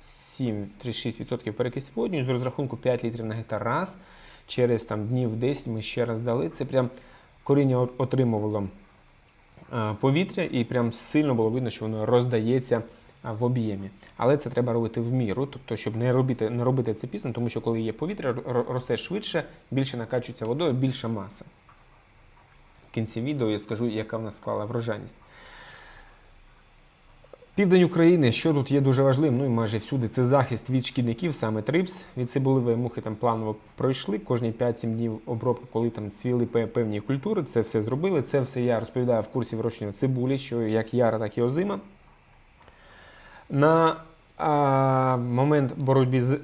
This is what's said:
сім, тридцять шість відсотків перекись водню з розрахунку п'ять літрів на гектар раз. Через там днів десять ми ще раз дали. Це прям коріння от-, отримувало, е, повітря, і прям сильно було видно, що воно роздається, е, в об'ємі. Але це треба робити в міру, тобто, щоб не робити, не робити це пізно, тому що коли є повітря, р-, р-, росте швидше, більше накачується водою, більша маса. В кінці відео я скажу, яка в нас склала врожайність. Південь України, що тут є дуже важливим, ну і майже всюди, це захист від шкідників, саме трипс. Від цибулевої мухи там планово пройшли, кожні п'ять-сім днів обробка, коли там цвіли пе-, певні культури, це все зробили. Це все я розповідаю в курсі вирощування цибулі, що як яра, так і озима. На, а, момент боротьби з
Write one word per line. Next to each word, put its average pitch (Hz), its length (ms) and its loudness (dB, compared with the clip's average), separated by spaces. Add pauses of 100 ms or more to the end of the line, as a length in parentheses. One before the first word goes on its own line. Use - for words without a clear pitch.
сім, 107 640 -6 (120)
тридцять 120 240 -6
шість 117 180 -6
відсотків 117 340 -6
перекись 127 420 -4
водню 196 280 -2
з 127 40 -4
розрахунку 127 480 -4
п'ять 123 280 0
літрів 117 200 -4
на 110 100 -4
гектар 110 280 -6
раз. 147 360 -2 (480)
Через 120 380 2
там 107 220 -4
днів 120 300 -2
десять 135 300 -2
ми 110 160 -6
ще 120 220 -2
раз 117 160 -4
дали. 123 280 -2
Це 147 160 -8
прям 127 260 0 (540)
коріння 139 340 4
от-, 123 200 0
отримувало, 107 720 0 (1080)
е, 107 260 -2
повітря, 160 500 2
і 123 140 0
прям 120 280 0
сильно 147 420 2
було 110 160 2
видно, 123 200 -2
що - 140 -8
воно 110 220 -4
роздається, 123 720 2
е, 110 60 -2 (500)
в 107 120 -4
об'ємі. 107 460 -2 (260)
Але 127 200 2
це 131 140 -4
треба 120 220 0
робити 117 280 0
в 117 120 -2
міру, 123 340 0
тобто, 131 300 -8
щоб 113 200 -4
не 120 160 2
робити, 127 380 2
не 120 140 -2
робити 123 300 2
це 127 120 -10
пізно, 127 260 -6
тому 117 160 -2
що 113 120 -4
коли 113 200 0
є 110 120 -2
повітря, 156 380 -4
р-, 120 180 -4
р-, 120 200 0
росте 123 280 -2
швидше, - 480 -4 (260)
більше 135 260 -2
накачується 117 480 -6
водою, 139 280 0
більша 127 360 -2
маса. 101 360 -8 (1500)
В - 40 -10
кінці 113 260 -4
відео 127 300 0
я 107 80 0
скажу, 117 280 -4
яка 110 300 -4
в 110 60 -4
нас 104 140 -10
склала 104 280 -4
врожайність. 113 520 -6 (2500)
Південь 185 280 6
України, 165 500 6
що 160 220 2
тут 135 160 0
є 143 100 4
дуже 135 220 6
важливим, 135 360 4
ну 139 60 0
і 135 40 0
майже 113 300 2
всюди, 117 300 -2
це 127 160 2
захист 127 460 2
від 127 160 2
шкідників, 123 480 -2
саме 110 280 -2
трипс. 175 440 -2 (100)
Від 127 140 -4
цибулевої 131 460 2
мухи 120 240 -4
там 110 160 -6
планово 110 400 -2 (200)
пройшли, 135 420 -2
кожні 117 340 -2
п'ять-сім 117 440 -2
днів 113 300 -4
обробка, 120 460 -2
коли 117 180 0
там 107 200 -8
цвіли 123 360 -2
пе-, 113 200 0
певні 107 340 -2
культури, 165 420 -2
це 120 180 -2
все 110 220 0
зробили. 143 400 0
Це 139 180 0
все 123 220 -2
я 120 180 2
розповідаю 120 420 0
в - 60 -6
курсі 120 280 -4
вирощування 110 360 -4
цибулі, 131 460 0
що 117 240 -4
як 110 320 0
яра, 113 240 4
так 110 200 -4
і 120 40 4
озима. 185 380 0 (1700)
На, 160 460 6 (400)
а, 135 800 4
момент 131 600 2
боротьби 131 460 4
з 135 220 2